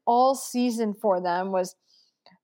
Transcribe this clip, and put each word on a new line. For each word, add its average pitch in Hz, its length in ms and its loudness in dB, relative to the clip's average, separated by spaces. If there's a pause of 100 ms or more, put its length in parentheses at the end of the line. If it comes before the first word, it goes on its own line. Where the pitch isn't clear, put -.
all 254 280 4
season 233 580 -2
for 196 280 0
them, 180 320 -2
was 185 240 -2 (680)